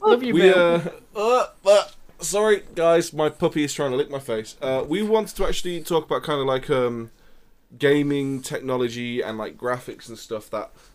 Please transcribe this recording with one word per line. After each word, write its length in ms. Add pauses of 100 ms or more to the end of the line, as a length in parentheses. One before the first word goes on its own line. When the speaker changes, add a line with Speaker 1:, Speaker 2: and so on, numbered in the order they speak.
Speaker 1:
Love 220
you, 100
Speaker 2:
we, 80
Speaker 1:
Bill. 400 (340)
Speaker 2:
uh, 40
uh, 260 (200)
uh, 180 (360)
sorry, 440 (120)
guys, 380
my 160
puppy 340
is 100
trying 180
to 60
lick 120
my 100
face. 420
Uh, 260
we 160
wanted 340
to 80
actually 360
talk 240
about 180
kinda 200
like, 260
um, 420 (680)
gaming 640
technology 800
and, 160
like, 200
graphics 520
and 80
stuff 320
that 220 (240)